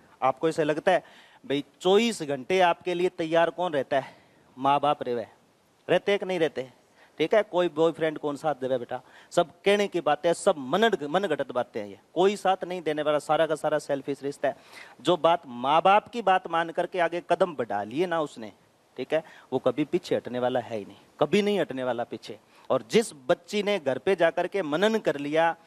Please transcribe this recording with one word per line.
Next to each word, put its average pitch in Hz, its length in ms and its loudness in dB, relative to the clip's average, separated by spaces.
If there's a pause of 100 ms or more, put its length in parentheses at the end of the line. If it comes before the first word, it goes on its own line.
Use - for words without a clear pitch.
(200)
आपको 135 280 0
ऐसे 160 160 0
लगता 156 280 0
है 165 120 2 (400)
भाई 135 200 -4 (160)
चौबीस 202 420 2
घंटे 143 380 -2
आपके 175 340 2
लिए 175 140 0
तैयार 165 420 0
कौन 170 220 -4
रहता 139 280 0
है? - 140 -14 (420)
माँ 139 240 2
बाप 147 220 0
रहवे, 120 240 -6 (640)
रहते 180 240 2
हैं 202 60 0
कि 196 80 -8
नहीं 185 120 -4
रहते? 131 320 -2 (480)
ठीक 160 160 2
है, 214 80 6
कोई 175 260 0
बॉयफ्रेंड 156 500 0
कौन 143 180 -6
साथ 147 180 -2
देवे 131 240 -4
बेटा? 127 220 -8 (320)
सब 175 180 2 (140)
कहने 202 240 4
की 175 120 -4
बातें, 151 320 0
सब 180 260 0
मनड-, 175 460 0
मनगढ़ंत 147 480 -2
बातें 120 280 -4
हैं, 104 80 -10
ये 95 100 -18 (160)
कोई 196 220 2
साथ 180 280 -2
नहीं 180 180 -8
देने 151 200 -4
वाला, 147 160 2
सारा 156 280 2
का 156 80 0
सारा 151 240 -2
सेल्फिश 139 440 -6
रिश्ता 139 260 -4
है। - 80 -4 (440)
जो 170 180 2
बात 165 280 2
माँ 131 360 0
बाप 196 260 4
की 240 140 -8
बात 185 280 0
मान 165 200 -2
करके 175 300 -4
आगे 170 300 -2
कदम 175 240 2
बढ़ा 107 280 -4
लिए 127 240 -4
ना 165 140 -2
उसने, 120 320 -8 (440)
ठीक 127 180 -6
है, 156 80 0 (300)
वो 131 60 0
कभी 127 260 0
पीछे 175 320 -2
हटने 120 220 -6
वाला 123 220 0
है 110 180 -8
ही 101 60 -8
नहीं, 98 120 -20 (240)
कभी 151 220 2
नहीं 202 180 0
हटने 131 240 -4
वाला 120 200 -2
पीछे। 113 340 -12 (320)
और 120 200 0
जिस 220 220 2 (160)
बच्ची 202 340 -2
ने 202 160 0
घर 131 200 -2
पे 190 180 0
जाकर 170 300 2
के 196 160 -4
मनन 185 360 2
कर 170 180 0
लिया 156 380 0 (120)